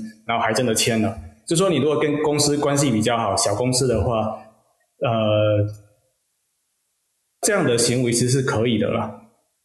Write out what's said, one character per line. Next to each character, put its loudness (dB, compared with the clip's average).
然 -2
后 -2
还 -2
真 0
的 0
签 0
了。 -2
就 -2
说 2
你 0
如 0
果 0
跟 0
公 0
司 2
关 0
系 2
比 2
较 2
好， 0
小 0
公 -2
司 0
的 2
话， 0
呃， 2
这 2
样 2
的 2
行 0
为 0
其 0
实 0
是 2
可 0
以 0
的 0
啦。 -6